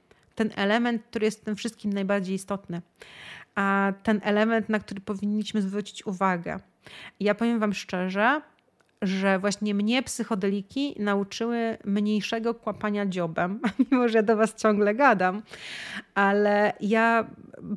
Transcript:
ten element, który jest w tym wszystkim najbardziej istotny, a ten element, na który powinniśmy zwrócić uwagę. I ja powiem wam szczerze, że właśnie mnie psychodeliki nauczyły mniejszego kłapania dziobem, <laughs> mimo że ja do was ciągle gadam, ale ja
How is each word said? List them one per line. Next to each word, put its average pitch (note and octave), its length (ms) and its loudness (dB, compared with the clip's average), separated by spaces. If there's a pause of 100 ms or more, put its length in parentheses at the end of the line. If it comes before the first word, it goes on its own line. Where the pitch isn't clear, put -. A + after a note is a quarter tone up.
(360)
ten G#3+ 200 -2
element, A3+ 540 2
który G#3+ 160 -2
jest G#3+ 160 -2
w - 20 -20
tym G#3+ 120 -4
wszystkim G#3 380 -6
najbardziej G3 420 0
istotny, F#3+ 460 -6 (760)
a G3 380 2 (100)
ten G#3+ 200 2
element, A3 460 2
na G#3+ 100 0
który G3 220 -12
powinniśmy G#3 600 -2
zwrócić G3+ 440 -4
uwagę. F3+ 540 0 (600)
I G3 60 -2
ja G3+ 100 2
powiem A#3 240 0
wam G#3+ 140 2
szczerze, G3 680 0 (600)
że F#3+ 380 2
właśnie G3+ 340 -2
mnie G#3+ 300 0
psychodeliki G3+ 960 -4
nauczyły A3 840 -2
mniejszego G#3+ 680 0
kłapania G#3 520 -4
dziobem, F3+ 540 -2 (100)
<laughs> - 120 0 (100)
mimo B3 160 4
że A3+ 100 4
ja A3 60 6
do A3 120 2
was G#3+ 200 2
ciągle G#3 400 2
gadam, G#3 460 4 (720)
ale G#3 640 4
ja A3+ 480 2 (500)